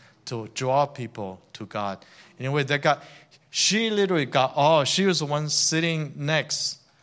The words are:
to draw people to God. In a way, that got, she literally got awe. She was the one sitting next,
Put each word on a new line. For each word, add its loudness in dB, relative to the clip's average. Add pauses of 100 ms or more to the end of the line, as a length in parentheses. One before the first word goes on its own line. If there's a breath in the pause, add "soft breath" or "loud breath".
(260 soft breath)
to -8
draw 2
people -10 (140)
to -12
God. -8 (340 loud breath)
In -6
a -4
way, 2
that -2
got, 2 (480 loud breath)
she 2
literally 2
got 2
awe. 4
She 2
was 2
the -4
one -4
sitting -2
next, -4 (240 soft breath)